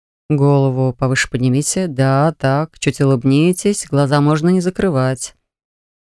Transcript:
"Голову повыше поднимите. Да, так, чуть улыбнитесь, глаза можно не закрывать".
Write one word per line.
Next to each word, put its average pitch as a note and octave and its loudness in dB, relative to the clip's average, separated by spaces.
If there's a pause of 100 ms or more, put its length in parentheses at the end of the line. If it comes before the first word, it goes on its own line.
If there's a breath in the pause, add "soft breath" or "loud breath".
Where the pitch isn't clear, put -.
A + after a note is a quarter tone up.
(300)
"Голову C3+ 2
повыше C3 -2
поднимите. C3+ -2
Да, C3+ 0
так, C#3+ -4
чуть - -2
улыбнитесь, C#3+ 0
глаза C#3+ 0
можно D3+ 2
не F#3 2
закрывать". D#3 -4 (680)